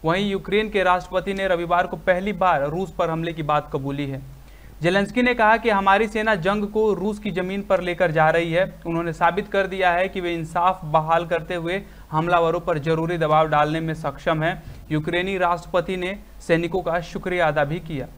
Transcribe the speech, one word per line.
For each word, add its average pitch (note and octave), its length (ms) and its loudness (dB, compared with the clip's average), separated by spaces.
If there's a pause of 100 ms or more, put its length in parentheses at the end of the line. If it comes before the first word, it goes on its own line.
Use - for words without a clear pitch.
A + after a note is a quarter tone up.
वहीं F#3+ 260 0
यूक्रेन G3+ 400 0
के G#3 120 2
राष्ट्रपति F3+ 520 0
ने F#3+ 140 -2
रविवार F3 380 2
को F3+ 100 -6
पहली F#3 380 0
बार E3+ 360 2
रूस F3 280 -6
पर E3+ 120 0
हमले E3 220 -2
की D#3+ 120 -8
बात D3 280 0
कबूली C#3 340 -4
है। C3+ 160 -8 (600)
जेलेंस्की G3 400 2
ने B3 120 2
कहा A3+ 220 6
कि A3+ 140 0
हमारी G3 380 4
सेना G#3+ 280 0
जंग G3+ 300 0
को G#3+ 280 0
रूस G#3 240 -4
की G#3 120 -6
जमीन F#3 320 -4
पर F#3+ 180 2
लेकर F3 300 0
जा D#3 200 4
रही E3 220 0
है। F3 120 2 (220)
उन्होंने E3+ 260 -2
साबित F3 360 0
कर G3 180 0
दिया F3+ 260 2
है F#3 160 0
कि F#3+ 120 -6
वे F3 140 -4
इंसाफ E3+ 520 0
बहाल D#3+ 400 2
करते E3 280 -2
हुए F3 260 -4 (300)
हमलावरों E3 500 2
पर E3+ 180 -2
जरूरी D#3+ 400 -2
दबाव D#3 300 4
डालने D3+ 320 2
में D#3+ 140 -4
सक्षम D#3 480 -2
हैं। F3 200 -2 (280)
यूक्रेनी F3 480 -2
राष्ट्रपति F3 580 0
ने F#3 200 -4 (240)
सैनिकों E3+ 420 0
का E3+ 200 -2
शुक्रिया F3+ 460 -2
अदा D3+ 160 2
भी D#3 160 -4
किया। D#3 260 -8 (120)